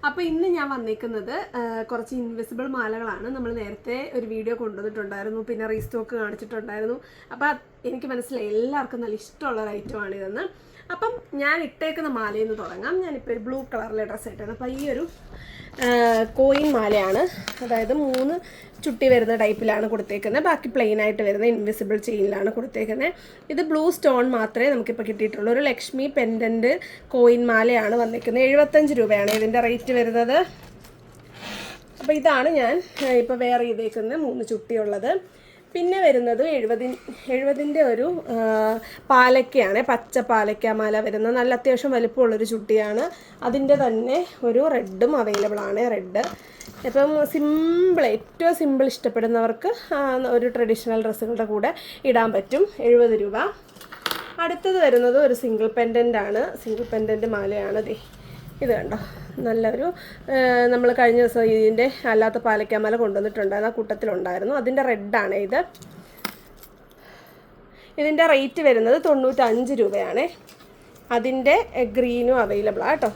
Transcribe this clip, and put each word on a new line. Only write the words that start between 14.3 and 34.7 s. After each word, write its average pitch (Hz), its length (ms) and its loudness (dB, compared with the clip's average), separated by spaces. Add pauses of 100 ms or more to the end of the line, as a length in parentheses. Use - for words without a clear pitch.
ഇട്ടാണ്. 214 240 -12
അപ്പൊ 254 120 -8 (100)
ഈ - 20 -6 (120)
ഒരു, 269 100 -4 (800)
ആ, 240 40 2 (500)
കോയിൻ 277 280 6 (120)
മാലയാണ്. 208 420 2 (440)
അതായത് 226 280 0 (120)
മൂന്ന് 262 300 0 (500)
ചുട്ടി 262 280 0
വരുന്ന 226 280 4
ടൈപ്പിലാണ് 214 500 0
കൊടുത്തേക്കുന്നത്. 214 560 -2
ബാക്കി 320 280 0
പ്ലെയിൻ 220 280 2
ആയിട്ട് 214 240 0
വരുന്ന 208 260 0
ഇൻവിസിബിൾ 214 440 -2 (100)
ചെയിനിലാണ് 202 500 0
കൊടുത്തേക്കുന്നത്. 233 560 -4 (400)
ഇത് 294 160 -2
ബ്ലൂ 311 120 0 (140)
സ്റ്റോൺ 254 300 4 (120)
മാത്രമേ 226 360 0
നമുക്കിപ്പോൾ 226 360 -4
കിട്ടിയിട്ടുള്ളൂ. 214 460 -2
ഒരു 285 140 2
ലക്ഷ്മി 262 360 -4 (120)
പെൻഡന്റ് 226 540 0 (440)
കോയിൻ 240 260 8 (120)
മാലയാണ് 226 500 4
വന്നേക്കുന്നത്. 233 460 0
എഴുപത്തഞ്ച് 294 500 6
രൂപയാണ് 208 400 2
ഇതിൻ്റെ 220 280 2
റേറ്റ് 240 320 -2
വരുന്നത്. 233 380 2 (1600)
അപ്പോൾ 285 180 0
ഇതാണ് 285 400 4
ഞാൻ, 247 160 2 (300)
ആ, 262 40 0 (140)
ഇപ്പോൾ 247 200 -2
വെയർ 247 240 2
ചെയ്തേക്കുന്ന 226 600 -4
മൂന്ന് 240 260 -4
ചുട്ടിയുള്ളത്. 214 580 -4 (640)